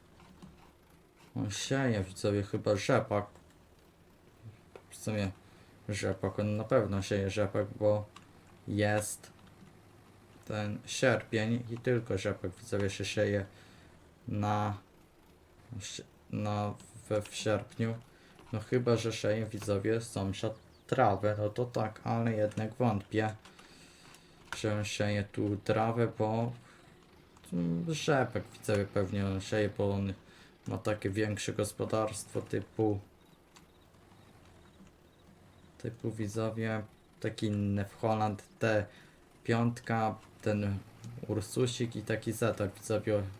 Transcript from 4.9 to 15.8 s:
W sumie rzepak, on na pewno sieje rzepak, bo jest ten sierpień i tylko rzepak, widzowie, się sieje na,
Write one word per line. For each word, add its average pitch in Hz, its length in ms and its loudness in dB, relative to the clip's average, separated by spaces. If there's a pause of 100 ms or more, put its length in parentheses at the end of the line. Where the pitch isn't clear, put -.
W - 60 -20
sumie 104 340 -2 (580)
rzepak, 101 500 -2
on 104 180 2
na 110 80 -2
pewno 101 380 2
sieje 98 280 0
rzepak, 104 360 0 (120)
bo 104 260 4 (640)
jest 104 600 0 (1120)
ten 104 420 -4
sierpień 117 840 2
i 117 80 -6
tylko 117 400 0
rzepak, 98 320 -2
widzowie, 101 400 -2
się 101 140 -4
sieje 101 420 2 (840)
na, 104 440 0 (1600)